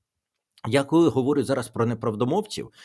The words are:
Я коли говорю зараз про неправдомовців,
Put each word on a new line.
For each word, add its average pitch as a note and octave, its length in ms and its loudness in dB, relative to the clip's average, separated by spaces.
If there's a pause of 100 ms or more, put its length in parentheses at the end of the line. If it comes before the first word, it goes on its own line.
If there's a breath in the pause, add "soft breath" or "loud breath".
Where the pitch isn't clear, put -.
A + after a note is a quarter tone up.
(680)
Я C3 160 2
коли D#3+ 260 4
говорю C#3 340 0
зараз - 260 -4
про A2+ 160 -2
неправдомовців, A#2+ 880 -4 (140 loud breath)